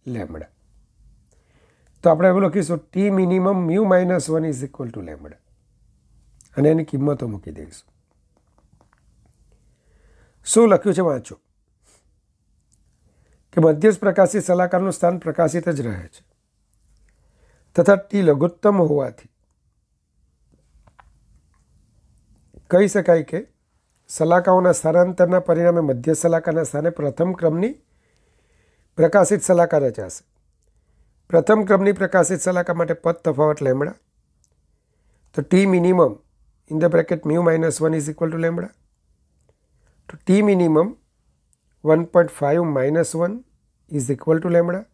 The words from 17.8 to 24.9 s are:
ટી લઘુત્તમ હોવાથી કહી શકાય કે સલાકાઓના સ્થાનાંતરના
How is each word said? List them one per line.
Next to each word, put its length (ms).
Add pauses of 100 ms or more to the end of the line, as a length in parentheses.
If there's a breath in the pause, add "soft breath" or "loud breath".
ટી 260
લઘુત્તમ 600
હોવાથી 480 (3500)
કહી 200
શકાય 360
કે 240 (600)
સલાકાઓના 640
સ્થાનાંતરના 680